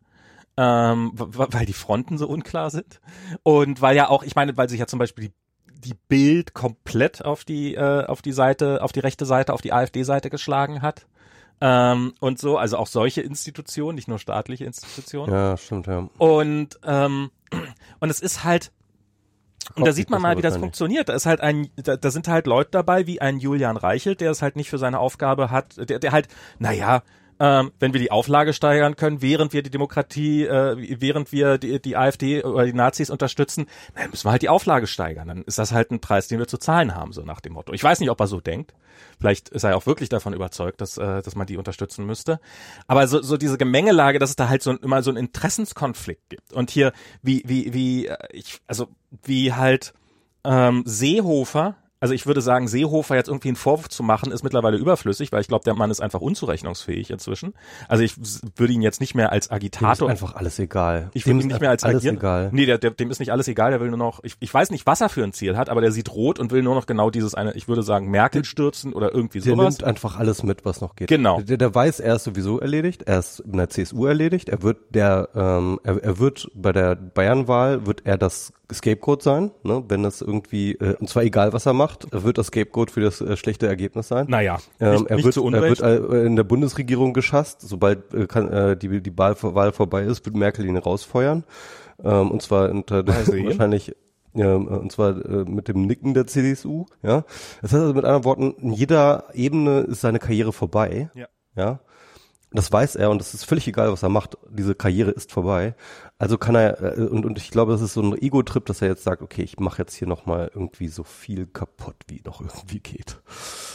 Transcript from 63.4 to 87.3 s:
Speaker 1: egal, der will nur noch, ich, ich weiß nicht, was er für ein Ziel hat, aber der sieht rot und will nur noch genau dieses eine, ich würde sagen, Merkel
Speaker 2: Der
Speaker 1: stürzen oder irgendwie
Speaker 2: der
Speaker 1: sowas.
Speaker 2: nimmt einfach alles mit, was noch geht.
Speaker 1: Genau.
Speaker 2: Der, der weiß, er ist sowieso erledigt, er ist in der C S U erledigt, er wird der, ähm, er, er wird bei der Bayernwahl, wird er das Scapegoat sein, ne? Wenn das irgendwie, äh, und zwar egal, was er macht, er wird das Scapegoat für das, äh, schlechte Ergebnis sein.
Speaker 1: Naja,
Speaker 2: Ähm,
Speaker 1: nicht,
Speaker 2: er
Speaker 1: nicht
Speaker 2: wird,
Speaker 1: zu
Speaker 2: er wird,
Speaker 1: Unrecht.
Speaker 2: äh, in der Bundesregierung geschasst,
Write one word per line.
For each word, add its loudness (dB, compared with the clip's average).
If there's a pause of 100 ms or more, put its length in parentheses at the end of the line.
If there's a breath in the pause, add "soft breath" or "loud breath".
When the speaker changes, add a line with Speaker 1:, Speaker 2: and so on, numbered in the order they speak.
Speaker 1:
egal, 2
der 0
will -2
nur -4
noch, -4
ich, -14
ich -10
weiß 2
nicht, -4
was 4
er 2
für -2
ein -2
Ziel -2
hat, -2
aber 2
der 6
sieht -6
rot 0
und -4
will 2
nur 2
noch -2
genau 2
dieses -2
eine, -4
ich -10
würde 0
sagen, 0
Merkel 2
Speaker 2:
Der -10
Speaker 1:
stürzen -4
oder 0
irgendwie -2
Speaker 2:
der 2
Speaker 1:
sowas. 4
Speaker 2:
nimmt -10
einfach -4
alles 0
mit, -2
was -4
noch -8
geht. -6
Speaker 1:
Genau. 4
Speaker 2:
Der, -2
der 2
weiß, 2
er 2
ist -2
sowieso -2
erledigt, -2
er 2
ist -8
in -6
der 0
C -4
S -8
U 0
erledigt, 0
er -2
wird -2
der, 4
ähm, 2
er, -2
er 0
wird 0
bei 0
der 2
Bayernwahl, 2
wird -4
er 2
das -4 (200)
Scapegoat 0
sein, 2 (120)
ne? -2
Wenn 0
das -4
irgendwie, -4
äh, 0
und -8
zwar 2
egal, 4
was -4
er 4
macht, -2
er -4
wird 2
das 0
Scapegoat -2
für -2
das, 0
äh, -2
schlechte -2
Ergebnis -4
sein. -2
Speaker 1:
Naja, 0 (200)
Speaker 2:
Ähm, 4
Speaker 1:
nicht, 2
Speaker 2:
er 2
Speaker 1:
nicht 2
Speaker 2:
wird, 6
Speaker 1:
zu 0
Speaker 2:
er 4
wird, 2
Speaker 1:
Unrecht. -
Speaker 2:
äh, 4
in 2
der 6
Bundesregierung 0
geschasst, 0